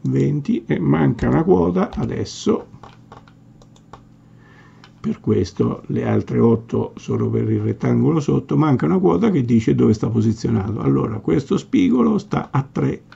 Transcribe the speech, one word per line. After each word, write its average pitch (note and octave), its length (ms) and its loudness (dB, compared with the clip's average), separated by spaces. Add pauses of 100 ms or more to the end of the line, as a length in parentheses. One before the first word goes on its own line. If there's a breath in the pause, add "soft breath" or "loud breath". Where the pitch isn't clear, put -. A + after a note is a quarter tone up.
venti C#3 640 -2
e - 140 -4
manca C#3 480 0
una C#3+ 160 2
quota F#2+ 480 2
adesso. - 720 -4 (2250 loud breath)
Per - 200 -4
questo G#2+ 680 -2
le - 180 -4
altre A2 340 -2
otto A2+ 580 0
sono A2+ 320 -4
per A2+ 200 -2
il A2 120 0
rettangolo A#2+ 580 0
sotto, - 380 -2
manca D3 280 2
una F3+ 140 2
quota F3+ 300 2
che D3 160 0
dice A#2 280 2
dove A#2+ 200 4
sta A#2+ 160 -2
posizionato. A2 720 -2
Allora, C3 380 0
questo - 380 0
spigolo A#3 600 2
sta - 340 -6
a C#3 180 -2
tre - 340 -4 (120)